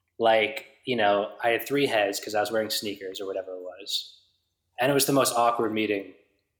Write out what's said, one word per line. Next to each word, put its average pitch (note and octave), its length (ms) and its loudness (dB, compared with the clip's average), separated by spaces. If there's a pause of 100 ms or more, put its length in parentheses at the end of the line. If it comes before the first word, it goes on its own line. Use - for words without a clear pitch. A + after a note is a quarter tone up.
(180)
like, A2+ 480 2 (180)
you B2+ 120 -2
know, G2+ 460 2
I A#2+ 80 2
had A2+ 160 0
three C#3 200 2
heads G#2 340 2
'cause G#2+ 140 -8
I G#2 60 2
was G#2 100 0
wearing A2 200 -2
sneakers G2 500 -8
or G2 60 -8
whatever F#2+ 280 -8
it F#2 60 -10
was, F2+ 580 -10 (640)
and C3 100 2
it C#3+ 40 2
was C3+ 120 2
the C#3 60 0
most C3+ 220 2
awkward A#2 380 2
meeting. G2+ 420 -2 (460)